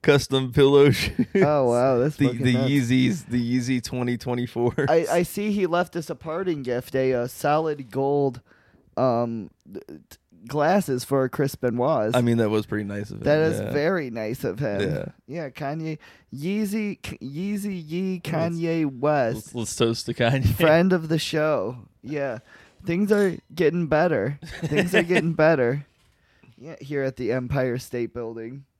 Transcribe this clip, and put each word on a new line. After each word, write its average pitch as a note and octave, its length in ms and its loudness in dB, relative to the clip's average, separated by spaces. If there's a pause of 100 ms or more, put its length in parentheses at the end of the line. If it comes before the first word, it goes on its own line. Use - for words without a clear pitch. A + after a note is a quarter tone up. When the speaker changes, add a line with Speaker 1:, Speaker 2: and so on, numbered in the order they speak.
Speaker 1:
custom C3 520 2
pillow C#3 380 8
<laughs> - 0 -
shoes. - 340 0 (100)
Speaker 2:
Oh, D3+ 300 4
wow. B2 320 4
That's C#3+ 180 0
Speaker 1:
The, C#3 120 2
Speaker 2:
fucking A#2+ 180 -2
Speaker 1:
the B2+ 80 4
Speaker 2:
nuts. B2 180 2
Speaker 1:
Yeezys, C3 560 2
the A#2+ 320 0
Yeezy B2 240 -2
twenty B2 340 -4
twenty-four. A#2+ 580 -2 (120)
Speaker 2:
I, E3 240 4
I F3 120 2
see G#3 280 -4
he G3+ 140 0
left E3+ 320 -2
us E3 120 -8
a D#3 60 -6
parting E3 480 -6
gift, B2 320 -4
a, C3 180 2
uh, B2 140 -2
solid D3 640 -2
gold, C#3 480 0 (580)
um, A#2 520 -2 (240)
th-, - 100 -14 (260)
t-, - 80 -20 (300)
glasses D3 560 0
for C3+ 240 0
Chris C3+ 280 -2
Benoit. B2 600 0
Speaker 1:
I B2 60 4
mean, A#2 160 2
that A2 120 2
was G#2+ 160 0
pretty G#2 200 -6
nice G2+ 240 -8
of G2+ 80 -12
him. A2 60 -12
Speaker 2:
That D3 160 2
is D#3 200 0
Speaker 1:
Yeah. G#2 140 -6
Speaker 2:
very D3+ 360 -2
nice A2 360 -8
of G#2 140 -4
him. G#2+ 220 -2
Speaker 1:
Yeah. D2+ 240 -4 (220)
Speaker 2:
Yeah, D3+ 220 -10
Kanye, D#3 480 -8 (360)
Yeezy, G3+ 680 -4
K-, - 160 -12
Yeezy F#3+ 680 -6
Yee, F3+ 380 -4
Speaker 1:
Let's, - 60 -8
Speaker 2:
Kanye E3 560 -2
West. C3+ 500 0
Speaker 1:
let's, A2 200 -12
let's A2+ 200 -6
toast A#2 300 0
to A#2 80 -6
Kanye. B2+ 420 2
Speaker 2:
Friend E3+ 380 6
of D#3+ 160 -2
the D#3 100 2
show. C#3+ 560 -2 (280)
Yeah. C#3 340 -6 (480)
Things G3 260 2
are G3+ 240 4 (180)
getting D#3+ 340 2
better. D3 520 2 (220)
Things F3 340 0
are G3 80 4
Speaker 1:
<laughs> E3+ 100 0
Speaker 2:
getting E3 200 2
better. C#3+ 520 2 (720)
Yeah, D3+ 220 -18
here C#3 240 -4
at C3+ 140 -4
the A#2 160 -2
Empire B2+ 460 -2
State A#2+ 340 -6
Building. A#2 500 -12 (160)